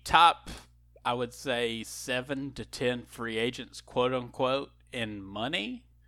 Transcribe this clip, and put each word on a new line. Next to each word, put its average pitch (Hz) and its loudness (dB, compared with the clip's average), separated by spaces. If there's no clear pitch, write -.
top, 165 6
I 120 0
would 123 -4
say, 117 -2
seven 135 -4
to 110 -10
ten 123 -2
free 113 -6
agents, 123 -4
quote 127 0
unquote, 131 -2
in 107 -6
money 147 -6